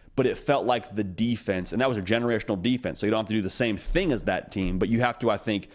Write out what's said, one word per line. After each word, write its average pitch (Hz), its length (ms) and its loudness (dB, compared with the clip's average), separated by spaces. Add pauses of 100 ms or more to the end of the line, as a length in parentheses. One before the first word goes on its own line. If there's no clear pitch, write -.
(160)
but 127 100 4
it 98 100 2
felt 175 300 0
like 120 280 0
the 104 100 0
defense, 95 680 -2
and 107 80 0
that 135 80 4
was 117 100 0
a 95 40 -4
generational 110 580 0
defense, 117 400 -2
so 101 60 0
you 107 40 4
don't 110 100 2
have 104 80 -4
to 107 60 -2
do 107 80 2
the 95 80 -2
same 113 260 2
thing 170 360 0
as 107 100 0
that - 280 -2
team, 92 280 0
but 95 100 2
you 117 120 4
have 120 200 0
to, 117 100 2
I 104 60 2
think, 101 380 -4